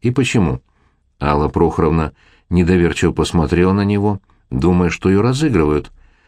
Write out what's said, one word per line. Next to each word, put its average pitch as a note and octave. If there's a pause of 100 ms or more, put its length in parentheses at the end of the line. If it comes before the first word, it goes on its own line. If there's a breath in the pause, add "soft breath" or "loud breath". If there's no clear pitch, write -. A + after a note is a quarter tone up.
и A#2+
почему. G#2+ (580)
Алла D2
Прохоровна D#2+ (380 soft breath)
недоверчиво E2+
посмотрела E2+
на G2+
него, G2+ (300)
думая, E2+
что -
ее G2
разыгрывают, A2 (360)